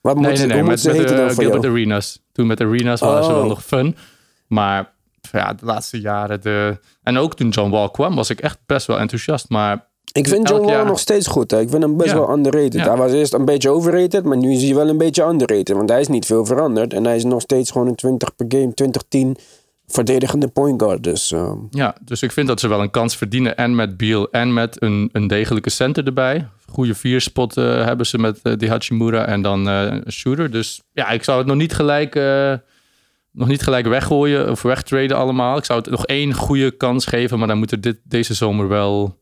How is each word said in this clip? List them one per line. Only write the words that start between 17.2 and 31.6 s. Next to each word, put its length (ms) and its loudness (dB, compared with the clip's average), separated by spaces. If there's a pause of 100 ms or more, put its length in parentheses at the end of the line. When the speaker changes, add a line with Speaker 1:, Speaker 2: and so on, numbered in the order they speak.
Speaker 1:
nog 160 0
steeds 300 0
gewoon 160 0
een 80 0
twintig 420 -2
per 120 -4
game, 260 0
twintig, 340 -2
tien 280 0 (500)
verdedigende 640 0
point 340 2
guard. 220 0
Dus, 280 -4
ehm. 240 -4 (140)
Speaker 2:
Ja, 300 -2
dus 220 -8
ik 100 -4
vind 160 -2
dat 120 -2
ze 80 0
wel 140 2
een 80 -2
kans 260 -2
verdienen. 400 -2
En 180 0
met 220 -2
Beal 340 0
en 220 0
met 300 -2
een, 300 0
een 140 0
degelijke 440 0
center 360 -2
erbij. 420 -2 (220)
Goede 240 -2
vierspot, 640 -2
eh, 280 0
hebben 220 -2
ze 120 -4
met, 240 0
eh, 140 0
die 120 -2
Hachimura 580 0
en 160 0
dan, 260 0
eh, 140 0
een 300 -6
shooter. 380 -4
Dus 320 -6 (100)
ja, 180 -4
ik 140 -2
zou 140 2
het 80 0
nog 100 2
niet 180 0